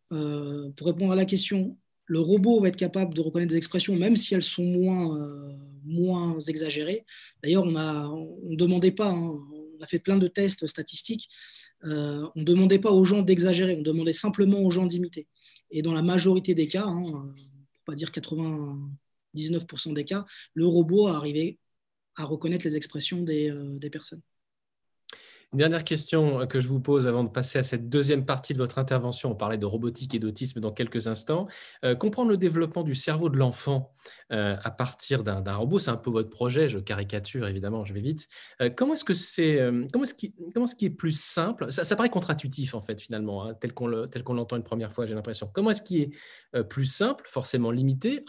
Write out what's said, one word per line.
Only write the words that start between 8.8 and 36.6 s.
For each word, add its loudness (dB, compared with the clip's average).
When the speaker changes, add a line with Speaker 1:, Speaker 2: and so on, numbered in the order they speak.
Speaker 1:
pas, 0
hein, -2
on -16
a -16
fait -2
plein 2
de 6
tests -2
statistiques, -8
euh, -4
on -6
demandait 6
pas 4
aux 10
gens 6
d'exagérer, 4
on -4
demandait 0
simplement 4
aux 4
gens 4
d'imiter. -2
Et -4
dans 0
la 2
majorité 4
des 2
cas, -2
hein, -4
pour -20
pas -8
dire -8
quatre-vingt-dix-neuf -6
pour -14
cent -4
des -2
cas, -4
le 4
robot 6
a 2
arrivé -2
à -6
reconnaître -2
les 0
expressions -4
des, 0
euh, -8
des -8
personnes. -14
Speaker 2:
Une -2
dernière 4
question 2
que 0
je -2
vous 0
pose 2
avant 2
de -2
passer -2
à 2
cette -4
deuxième 2
partie -2
de -4
votre -2
intervention. -2
On -4
parlait -2
de -2
robotique -4
et 0
d'autisme -6
dans -4
quelques -4
instants. -4
Euh, 4
comprendre 0
le 4
développement 0
du -2
cerveau 0
de 0
l'enfant, 0
euh, 0
à -4
partir -4
d'un, -2
d'un -4
robot, 0
c'est 0
un 0
peu -6
votre 0
projet. 2